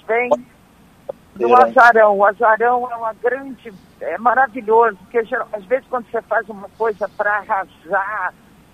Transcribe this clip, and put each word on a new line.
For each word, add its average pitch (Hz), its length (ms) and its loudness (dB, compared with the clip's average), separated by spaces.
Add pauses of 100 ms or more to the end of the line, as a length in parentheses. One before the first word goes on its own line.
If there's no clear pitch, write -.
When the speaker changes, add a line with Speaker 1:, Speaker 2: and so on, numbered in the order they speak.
Speaker 1:
vêm 240 240 -2 (1080)
do 196 200 -2
Speaker 2:
É. 254 80 8
Speaker 1:
azarão. 226 540 6
O 202 60 4
azarão 233 640 0
é 233 60 -8
uma 226 180 -6
grande, 247 580 -8 (280)
é 156 180 -8
maravilhoso, 226 800 0
porque 226 260 -6
geral-, 233 280 -8
às 208 120 -12
vezes 247 240 -4
quando 247 220 -8
você 233 120 -6
faz 220 260 -4
uma 202 280 -16
coisa 214 400 -4
pra 208 220 -4
arrasar, 190 960 -6 (400)